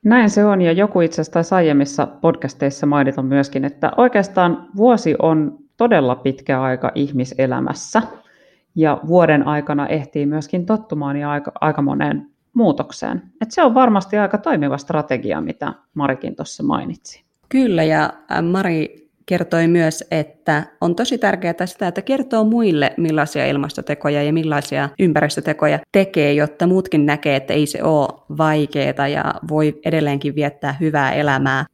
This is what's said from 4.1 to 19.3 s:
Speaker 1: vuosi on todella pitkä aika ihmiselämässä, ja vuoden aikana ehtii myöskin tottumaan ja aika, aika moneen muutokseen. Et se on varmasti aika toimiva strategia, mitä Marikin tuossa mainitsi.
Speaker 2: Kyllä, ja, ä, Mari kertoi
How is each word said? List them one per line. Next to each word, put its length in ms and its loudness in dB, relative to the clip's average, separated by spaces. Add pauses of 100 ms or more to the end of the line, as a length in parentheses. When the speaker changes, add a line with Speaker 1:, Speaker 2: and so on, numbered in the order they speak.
Speaker 1:
vuosi 420 4
on 400 2 (180)
todella 400 2
pitkä 460 -2
aika 320 -2
ihmiselämässä, 1080 -2 (720)
ja 320 2
vuoden 400 4
aikana 400 -2
ehtii 400 -4
myöskin 400 -4
tottumaan 500 -4
ja 140 -4
aika, 300 -6
aika 220 0
moneen 440 -2 (280)
muutokseen. 680 -2 (180)
Et 100 -2
se 120 0
on 120 4
varmasti 440 4
aika 200 0
toimiva 400 0
strategia, 640 -4
mitä 320 -8 (220)
Marikin 420 -4
tuossa 260 -10
mainitsi. 600 -6 (240)
Speaker 2:
Kyllä, 340 2
ja, 300 0 (180)
ä, 120 -2
Mari 600 -2 (240)
kertoi 420 0